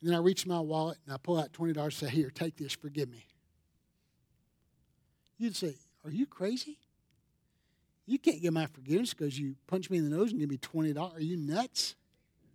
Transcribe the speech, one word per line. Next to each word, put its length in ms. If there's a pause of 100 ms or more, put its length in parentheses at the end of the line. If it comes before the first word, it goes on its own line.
And 100
then 60
I 40
reach 260
my 140
wallet, 440
and 100
I 20
pull 220
out 140
twenty 200
dollars 280
and 100
say, 40
"Here, 160
take 260
this, 180
forgive 340
me." 180 (2000)
You'd 180
say, 200 (280)
"Are 60
you 160
crazy? 520 (1300)
You 140
can't 240
get 100
my 140
forgiveness 480
'cause 240
you 180 (100)
punch 240
me 80
in 100
the 60
nose 160
and 80
give 120
me 80
twenty 340
dollars. 240
Are 80
you 140
nuts?" 580 (580)